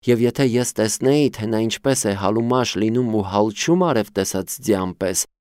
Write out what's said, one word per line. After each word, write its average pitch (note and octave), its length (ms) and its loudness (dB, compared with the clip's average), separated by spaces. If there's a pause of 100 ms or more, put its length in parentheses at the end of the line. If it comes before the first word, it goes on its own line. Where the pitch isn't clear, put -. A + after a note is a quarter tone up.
և A#2+ 160 4
եթե A#2+ 260 2
ես B2 240 0
տեսնեի, C3 580 2
թե A2 180 -6
նա A2+ 140 0
ինչպես A#2 420 -2
է G#2 120 0
հալումաշ A2+ 600 0
լինում A2 400 0
ու G#2 100 0
հալչում G#2+ 600 0
արև B2+ 260 0
տեսած - 480 -4
ձյան F#2+ 360 0
պես, F#2+ 260 -4 (200)